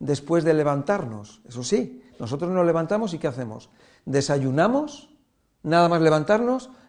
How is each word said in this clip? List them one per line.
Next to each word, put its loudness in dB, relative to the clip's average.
después 0
de 4
levantarnos? -2
Eso -10
sí, -4
nosotros -6
nos 2
levantamos 0
y -8
¿qué -4
hacemos? -10
¿Desayunamos? 0
¿Nada 4
más 2
levantarnos? 2